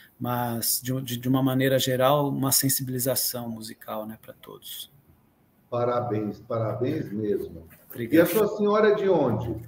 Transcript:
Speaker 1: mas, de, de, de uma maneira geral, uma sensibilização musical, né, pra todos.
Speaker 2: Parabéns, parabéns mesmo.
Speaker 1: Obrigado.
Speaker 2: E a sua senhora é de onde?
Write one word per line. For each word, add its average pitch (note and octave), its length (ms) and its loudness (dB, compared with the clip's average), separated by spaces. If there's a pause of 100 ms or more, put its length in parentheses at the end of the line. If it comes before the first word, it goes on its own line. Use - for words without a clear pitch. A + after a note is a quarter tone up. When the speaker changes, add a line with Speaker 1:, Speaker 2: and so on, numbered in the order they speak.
(200)
Speaker 1:
mas, A#2+ 640 -2
de, B2+ 180 -4
de, A#2+ 160 -6
de A#2+ 120 -4
uma C3 140 4
maneira C3 360 2
geral, C3 500 4
uma C3+ 240 0
sensibilização B2+ 960 -2
musical, A2 580 -10
né, A2 140 -12
pra - 140 -20
todos. - 560 -18 (800)
Speaker 2:
Parabéns, A#2 680 -2
parabéns B2 720 -2
mesmo. G#2 560 -4 (220)
Speaker 1:
Obrigado. A#2 240 -2
Speaker 2:
E D#3+ 60 10
a E3+ 60 6
sua G#3+ 300 2
senhora G#3 320 4
é G3+ 60 6
de G3 140 0
onde? B2+ 460 0 (140)